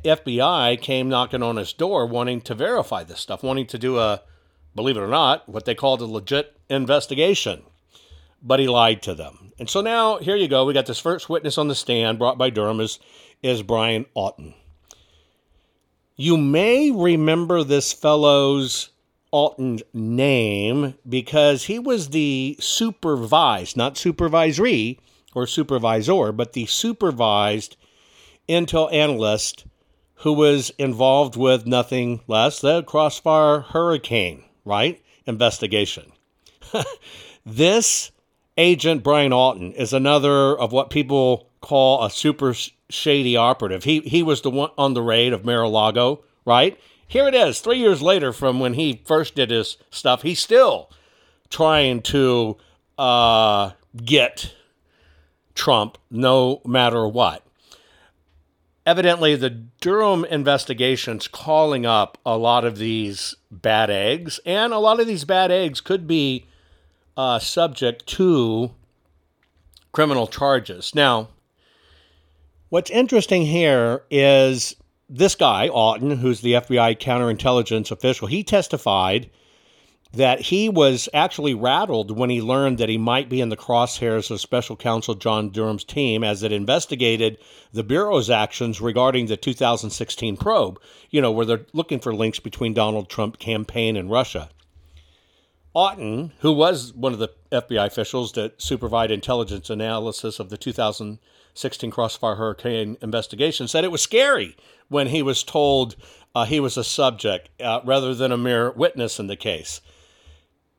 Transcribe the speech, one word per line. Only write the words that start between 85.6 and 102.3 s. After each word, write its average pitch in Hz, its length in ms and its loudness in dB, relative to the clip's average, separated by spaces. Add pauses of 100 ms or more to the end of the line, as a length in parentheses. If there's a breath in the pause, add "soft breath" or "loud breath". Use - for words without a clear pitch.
team 117 400 -2
as 104 180 -2
it 107 100 -2
investigated 113 840 -2 (340 soft breath)
the 113 100 -6
Bureau's 139 480 0
actions 113 500 -2
regarding 123 460 0
the 107 100 -4
two 127 180 -6
thousand 117 360 -2
sixteen 110 460 -8
probe, 127 440 -2 (300 soft breath)
you 151 100 0
know, 123 100 2
where 110 160 0
they're 110 260 -2
looking 151 280 -4
for 120 120 -6
links 110 280 -2
between 113 340 -6
Donald 107 340 -2
Trump 110 300 -6
campaign 113 580 -4
and 92 140 -6
Russia. 107 400 -2 (1200)
Auten, 165 640 -4
who 156 140 2
was 147 400 0
one 127 200 -4
of 110 60 -8
the 110 120 -4 (200)
F 123 160 -2
B 117 100 -6
I 101 100 2
officials 113 460 -6
that 110 300 -8
supervised 113 480 -2
intelligence 107 580 -4
analysis 110 720 -6
of 95 100 -12
the 104 80 -12
two 123 160 -8
thousand 107 460 -6 (340 soft breath)
sixteen - 380 -10
Crossfire 110 460 -4